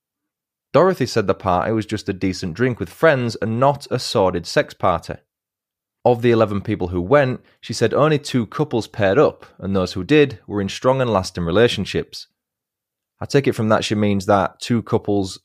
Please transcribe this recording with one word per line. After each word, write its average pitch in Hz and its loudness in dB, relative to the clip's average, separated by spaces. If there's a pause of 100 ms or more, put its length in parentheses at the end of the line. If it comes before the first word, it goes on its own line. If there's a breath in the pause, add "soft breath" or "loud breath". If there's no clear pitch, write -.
(720)
Dorothy 170 2
said 107 -2
the 95 2
party 90 0
was 110 -2
just - -8
a 98 -2
decent 92 -6
drink 120 -2
with 95 -8
friends 131 0
and 113 -2
not 135 0
a 123 -2
sordid 92 0
sex - -2
party. 85 -2 (920)
Of 120 2
the 120 4
eleven 104 2
people 95 -4
who 90 -2
went, 127 2 (200 soft breath)
she - -10
said 110 0
only 151 2
two 123 -2
couples 127 -4
paired 98 0
up, - 2 (120)
and 98 -4
those 92 -2
who 92 -6
did 135 2
were 101 -6
in 98 -4
strong 131 0
and 123 -2
lasting 92 -2
relationships. 92 0 (960)
I - -10
take 139 0
it 120 2
from 110 -2
that 110 2
she 113 -2
means 101 0
that 98 2
two 117 -2
couples 101 -2